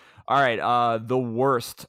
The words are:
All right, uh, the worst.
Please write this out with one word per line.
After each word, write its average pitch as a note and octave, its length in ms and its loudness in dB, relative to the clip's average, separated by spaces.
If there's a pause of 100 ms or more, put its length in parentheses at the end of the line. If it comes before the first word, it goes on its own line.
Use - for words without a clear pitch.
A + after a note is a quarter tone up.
(280)
All C3+ 120 2
right, A#2+ 200 2
uh, A#2 420 2
the B2 160 0
worst. B2 720 -2